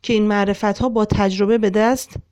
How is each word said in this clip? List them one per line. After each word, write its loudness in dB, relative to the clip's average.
که -2
این 2
معرفت‌ها 0
با 0
تجربه 0
به 0
دست 0